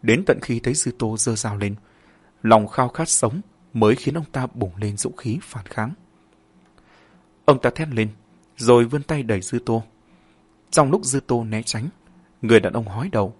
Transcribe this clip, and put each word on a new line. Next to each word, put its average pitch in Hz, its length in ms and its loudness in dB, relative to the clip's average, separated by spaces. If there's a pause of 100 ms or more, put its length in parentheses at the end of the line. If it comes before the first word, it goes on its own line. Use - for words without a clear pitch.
Đến 190 240 2
tận - 160 2
khi 117 180 -4
thấy 120 140 -4
Dư 127 260 -4
Tô 110 180 -4
giơ 113 180 -2
dao 104 220 -6
lên, 101 180 -4 (640)
lòng 110 260 6
khao 127 220 -2
khát 165 200 -6
sống 120 320 -2 (320)
mới 110 220 4
khiến 139 220 -4
ông 156 140 -10
ta 127 220 -6
bùng 98 240 -6
lên 101 200 -6
dũng - 200 -8
khí 120 240 -6
phản - 240 -16
kháng. 113 280 -8 (1500)
Ông 135 160 4
ta 123 80 2
thét 156 200 -6
lên, 110 200 -2 (480)
rồi 120 280 6
vươn 139 180 -4
tay 147 200 -4
đẩy 110 180 -2
Dư - 180 -6
Tô. 113 240 -4 (880)
Trong 143 200 4
lúc 208 120 0
Dư 135 160 -2
Tô 120 240 -2
né 110 180 -4
tránh, 120 280 -6 (520)
người 113 180 8
đàn 90 140 -2
ông 117 120 -4
hói 113 260 -8
đầu 107 280 -2